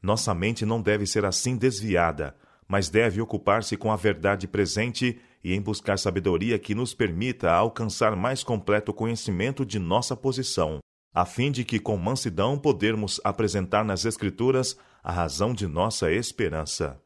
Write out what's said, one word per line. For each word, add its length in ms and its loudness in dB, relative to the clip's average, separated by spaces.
Nossa 320 0
mente 320 0
não 160 0
deve 260 2
ser 180 2
assim 320 0
desviada, 800 0
mas 200 2
deve 320 2
ocupar-se 560 0
com 140 0
a 60 2
verdade 500 2
presente 720 0
e 120 0
em 60 0
buscar 380 -2
sabedoria 600 2
que 160 -4
nos 200 -4
permita 560 0
alcançar 640 2
mais 300 -2
completo 480 0
conhecimento 720 -2
de 140 -4
nossa 360 0
posição, 680 -2
a 100 4
fim 260 -2
de 140 -2
que 140 -2
com 180 -2
mansidão 640 0
podermos 640 0
apresentar 580 0
nas 220 -2
Escrituras 720 0
a 80 -6
razão 440 0
de 120 -4
nossa 460 0
esperança. 920 -4